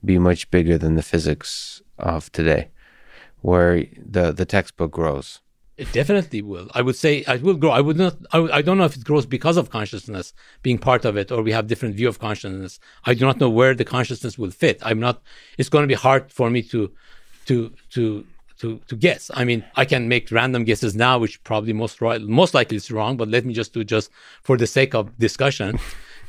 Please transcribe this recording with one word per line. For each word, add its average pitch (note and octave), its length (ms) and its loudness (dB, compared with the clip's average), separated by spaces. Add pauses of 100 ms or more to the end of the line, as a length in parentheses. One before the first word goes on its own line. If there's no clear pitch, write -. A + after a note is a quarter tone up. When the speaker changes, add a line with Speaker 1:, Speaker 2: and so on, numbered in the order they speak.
Speaker 1:
be F#2 160 2
much F2+ 320 2
bigger E2+ 260 4
than D#2+ 180 2
the D#2 80 0
physics - 800 -4 (160)
of D#2+ 360 -6
today, D#2+ 360 0 (720)
where F2 440 4 (120)
the, F2 360 0
the F2+ 120 -2
textbook F2 460 -4
grows? D2 480 -4 (360)
Speaker 2:
It - 180 -10
definitely D3+ 480 0
will. F#2+ 320 -10
I B2 80 -2
would B2+ 160 0
say D3 280 2
it B2+ 160 -2
will F#3 120 2
grow. D3+ 180 2
I A#2+ 80 4
would D3+ 160 2
not, F3+ 220 0 (160)
I, D#3+ 60 6 (200)
I - 20 0
don't F3+ 160 2
know F#3+ 60 4
if C#3 140 0
it A#2+ 80 -16
grows D3 200 2
because D3+ 300 0
of D#3 140 2
consciousness G#2 640 -8 (280)
being B2 160 0
part B2 280 2
of G#2+ 100 0
it, G2+ 160 -2
or A#2 100 -2
we A2 120 0
have A2 140 -2
different A2 280 -4
view A#2 140 0
of A2 100 -8
consciousness. G2 600 -10 (240)
I B2+ 80 4
do B2 120 2
not C3 140 2
know C3 100 4
where B2+ 240 6
the A#2+ 120 -2
consciousness B2 520 -6
will G2 140 -6
fit. B2 300 0
I'm A2+ 180 -2
not, A#2+ 220 -2 (360)
it's - 120 -2
gonna D3 180 4
be C3+ 60 2
hard C3 400 2
for A#2+ 160 0
me A#2+ 140 0
to, A2 280 -4 (540)
to, A#2+ 260 0 (200)
to, A2 340 -4 (340)
to, A2+ 300 -8
to B2 80 -8
guess. C3 360 0
I B2+ 120 -2
mean, A#2+ 180 0 (140)
I C3 80 2
can B2 240 0
make A#2+ 220 0
random A#2+ 340 0
guesses G#2+ 300 0
now, B2 220 4
which A2+ 280 -2
probably A2 260 -2
most A2 300 -4
ri-, A#2 180 0
most A#2 340 2
likely A#2+ 220 2
is G2+ 160 -8
wrong, A2 240 -2
but A2+ 140 -4
let A#2 160 0
me B2 80 -6
just A2+ 200 -6
do A2 120 -4
just G#2+ 260 -2 (320)
for C3 140 4
the A2+ 100 2
sake C#3 260 2
of G#2 240 -2
discussion. A2+ 640 0
<laughs> - 60 -12 (400)